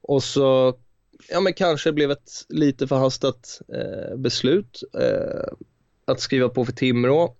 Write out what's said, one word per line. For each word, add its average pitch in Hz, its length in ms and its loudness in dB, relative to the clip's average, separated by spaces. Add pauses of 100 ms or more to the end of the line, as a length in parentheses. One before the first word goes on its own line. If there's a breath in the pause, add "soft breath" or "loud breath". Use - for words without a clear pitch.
Och 139 200 0
så, 131 520 2 (560)
ja, 175 100 0
men 190 120 2
kanske 165 400 0
blev 147 180 2
ett - 200 -6 (180)
lite 143 380 0
förhastat, 131 760 -2 (140)
eh, 92 420 -8
beslut, 131 680 -2 (180)
eh, - 520 -2 (520)
att 131 160 -2
skriva 127 280 0
på 123 160 0
för 117 80 -4
Timrå 131 680 2